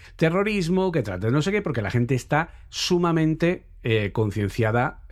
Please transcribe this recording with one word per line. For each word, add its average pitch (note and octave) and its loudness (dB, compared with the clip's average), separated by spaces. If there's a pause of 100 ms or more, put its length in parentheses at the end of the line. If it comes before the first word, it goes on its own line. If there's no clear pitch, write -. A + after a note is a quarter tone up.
(160)
terrorismo, F#3 0
que D#3 0
traten G2 -2
no D3 2
sé F#3+ -2
qué, G#3 0
porque A#2 -2
la F#2+ -4
gente A#2+ 2
está D3+ -2 (140)
sumamente, E3+ 0 (160)
eh, G#2+ 0
concienciada, A2 0